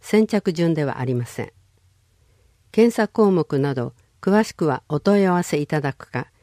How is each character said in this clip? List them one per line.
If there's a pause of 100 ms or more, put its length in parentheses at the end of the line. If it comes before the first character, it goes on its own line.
先
着
順
で
は
あ
り
ま
せ
ん。 (1160)
検
査
項
目
な
ど、 (280)
詳
し
く
は
お
問
い
合
わ
せ
い
た
だ
く
か、 (140)